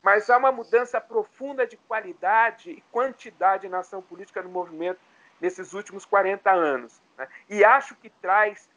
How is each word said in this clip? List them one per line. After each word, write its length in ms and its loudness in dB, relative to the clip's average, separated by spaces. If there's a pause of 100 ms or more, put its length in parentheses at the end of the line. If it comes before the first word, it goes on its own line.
Mas 280 2
há 80 6
uma 160 4
mudança 480 -2
profunda 680 -6
de 80 -20
qualidade 960 -4
e 80 -16 (100)
quantidade 760 -2
na 120 -6
ação 220 -12
política 400 -14
no 60 -14
movimento 540 -6 (400)
nesses 320 -6
últimos 320 -14
quarenta 460 2
anos, 500 0 (160)
né? 100 -12 (220)
E 120 0
acho 340 4
que 140 -20
traz 680 -2